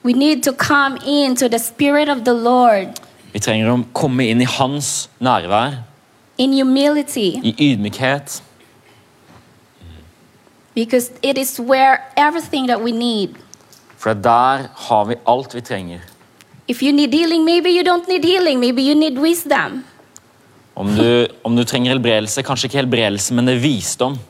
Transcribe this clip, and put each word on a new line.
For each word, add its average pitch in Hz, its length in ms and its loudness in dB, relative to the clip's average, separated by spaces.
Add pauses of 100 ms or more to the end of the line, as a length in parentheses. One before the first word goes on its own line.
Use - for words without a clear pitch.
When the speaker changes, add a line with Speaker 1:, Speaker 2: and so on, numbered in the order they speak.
Speaker 1:
We 247 80 2
need 277 300 2
to 269 100 0
come 269 540 0
into 269 420 0
the 226 100 0
Spirit 285 500 0
of 254 160 -4
the 240 100 2
Lord 233 540 2 (440)
Speaker 2:
Vi 107 80 -6
trenger 110 300 0
å 123 140 0 (100)
komme 131 320 0
inn 113 160 2
i - 20 2
hans 135 640 -4 (140)
nærvær 113 540 0 (640)
Speaker 1:
in 269 140 2
humility, 269 920 0
Speaker 2:
i 113 140 0
ydmykhet. 131 800 -2 (2250)
Speaker 1:
because 240 360 0 (120)
it 269 160 0
is 262 220 -6
where 262 380 4 (180)
everything 302 500 0
that 233 160 0
we 240 100 -2
need. 226 440 -4 (600)
Speaker 2:
For 110 180 -2
der 120 600 2
har 107 300 0
vi 113 100 -4 (120)
alt 127 280 0
vi 123 60 -8
trenger. 90 400 -10 (680)
Speaker 1:
If 247 140 -4
you 285 100 2
need 285 220 2
healing, 320 300 2
maybe 339 260 2
you 359 140 2
don't 349 240 0
need 359 160 0
healing, 339 360 2
maybe 247 220 0
you 285 120 2
need 302 240 2
wisdom. 285 680 -2 (880)
Speaker 2:
Om 101 220 -2
du, 120 300 4 (180)
om 117 120 0
du 120 80 2
trenger 123 280 0
helbredelse, 117 500 0
kanskje 131 240 -4
ikke 131 160 -4
helbredelse, 117 520 -2
men 120 120 2
det 127 80 2
er 123 60 0
visdom. 127 580 -2 (120)